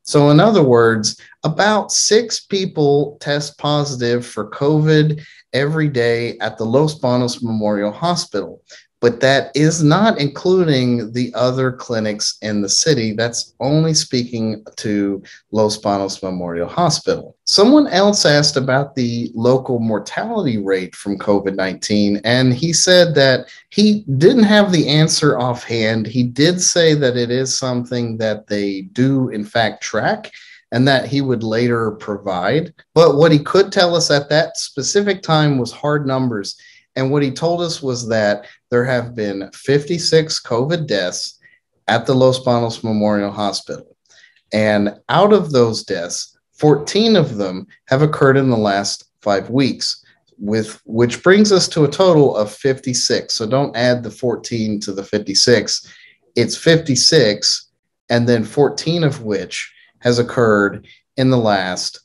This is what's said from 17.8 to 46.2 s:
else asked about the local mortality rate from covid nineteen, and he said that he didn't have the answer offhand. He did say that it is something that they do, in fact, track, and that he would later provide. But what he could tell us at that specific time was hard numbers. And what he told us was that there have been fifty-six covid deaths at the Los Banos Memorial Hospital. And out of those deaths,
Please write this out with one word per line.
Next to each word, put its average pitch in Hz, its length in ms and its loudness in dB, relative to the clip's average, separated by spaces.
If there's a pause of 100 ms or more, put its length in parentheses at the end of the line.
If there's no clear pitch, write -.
else 202 380 2
asked 147 320 4
about 135 380 -2
the 120 380 -4
local 131 460 0
mortality 123 800 -4
rate 95 400 -4
from 101 200 -6
covid 98 380 -2
nineteen, 101 680 -2
and 127 280 2
he 165 200 -2
said 175 420 4
that 135 320 2 (220)
he 208 340 2 (140)
didn't 214 260 6
have 202 300 4
the 156 160 2
answer 151 500 2
offhand. 113 680 -2
He 117 180 -2
did 147 380 0
say 165 320 2
that 135 220 0
it 120 160 -2
is 131 260 -2
something 120 600 -4
that 110 300 -4
they 101 340 -4
do, 127 480 0
in 104 160 -8
fact, 107 360 -2
track, 165 480 -4 (440)
and 123 160 2
that 127 180 2
he 139 140 -2
would 127 200 -2
later 117 500 -2
provide. 101 800 -4 (200)
But 156 220 6
what 160 160 4
he 151 80 4
could 196 320 2
tell 175 240 2
us 160 160 0
at 143 160 0
that 156 300 0
specific 190 640 -4
time 151 360 2
was 120 140 -4
hard 147 340 -4
numbers. 127 520 -4 (380)
And 131 160 -2
what 147 120 2
he 135 80 -2
told 170 300 -2
us 165 200 -6
was 120 280 -6
that 104 360 0 (260)
there 120 120 2
have 123 320 -4
been 101 380 -6
fifty-six 156 880 -2
covid 147 440 -4
deaths 95 540 -6 (480)
at 117 180 0
the 139 80 0
Los 127 260 4
Banos 117 440 -2
Memorial 104 480 -2
Hospital. - 640 -8 (560)
And 104 560 0
out 180 240 4
of 175 200 2
those 117 320 0
deaths, 87 540 -10 (140)